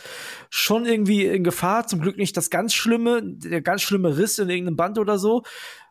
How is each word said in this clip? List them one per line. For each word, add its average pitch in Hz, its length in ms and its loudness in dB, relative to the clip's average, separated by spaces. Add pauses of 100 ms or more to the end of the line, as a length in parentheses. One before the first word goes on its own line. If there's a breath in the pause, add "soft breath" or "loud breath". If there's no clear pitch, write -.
(480 loud breath)
schon 233 380 0
irgendwie 208 400 4
in 185 180 2
Gefahr. 185 420 0
Zum 175 140 -2
Glück 185 160 -2
nicht 196 200 -2
das - 140 -2
ganz 202 240 0
Schlimme, 233 480 2
der 170 380 -6
ganz 180 220 -2
schlimme 180 340 2
Riss 214 240 0
in 190 80 0
irgendeinem 180 280 -2
Band 196 220 -2
oder 208 200 0
so. 226 240 2 (480 loud breath)